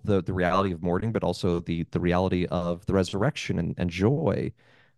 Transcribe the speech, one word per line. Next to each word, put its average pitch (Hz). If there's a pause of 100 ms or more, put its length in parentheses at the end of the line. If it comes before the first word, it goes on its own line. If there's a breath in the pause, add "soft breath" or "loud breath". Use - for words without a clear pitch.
the, 98
the 95
reality 92
of 80
mourning, 92
but 98
also 87
the, 85
the -
reality 90
of 87
the 92
resurrection 95
and, 85
and 87
joy. 101 (460 soft breath)